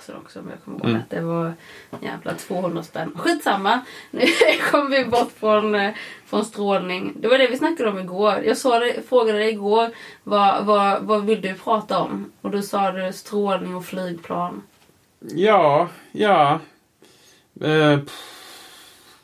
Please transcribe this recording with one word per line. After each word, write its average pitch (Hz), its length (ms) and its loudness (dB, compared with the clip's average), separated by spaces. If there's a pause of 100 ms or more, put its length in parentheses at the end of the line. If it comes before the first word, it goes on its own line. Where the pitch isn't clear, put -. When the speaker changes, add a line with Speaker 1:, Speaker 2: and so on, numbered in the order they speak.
Speaker 1:
sedan - 160 -14
också, - 200 -20
men - 80 -14
jag - 140 -16
kommer - 140 -14
ihåg - 100 -6
Speaker 2:
Mm. 113 140 0
Speaker 1:
att - 80 -16
det 170 100 -6
var 165 320 -4 (500)
jävla - 320 -10
tvåhundra 175 480 -6
spänn. - 360 -10
Skitsamma. 233 600 0 (160)
<laughs> - 140 -20
Nu - 160 0 (440)
kommer 277 280 4
vi 254 60 2
bort 233 340 0
från, 214 360 2
eh, 202 180 0 (340)
från 208 180 -2
strålning. 196 760 -2
Det 214 80 0
var 262 100 6
det 262 80 4
vi 240 100 0
snackade 302 340 -2
om 196 80 -4
igår. 185 360 0 (120)
Jag 262 100 2
sa 240 220 2
det, - 300 -4
frågade 220 300 2
dig 214 120 0
igår, 214 400 0 (340)
vad, 202 420 2
vad, 202 360 2
vad 202 240 0
vill 220 140 2
du 185 140 -6
prata 208 440 -2
om? 196 420 -6
Och 202 100 -8
då 202 120 -4
sa 196 300 -2
du 185 200 -6
strålning 190 640 -4
och 180 80 -10
flygplan. 175 800 -8 (580)
Speaker 2:
Ja, 170 680 4 (240)
ja. 165 480 4 (1000)
Eh, 151 380 4
pff. - 340 -12 (920)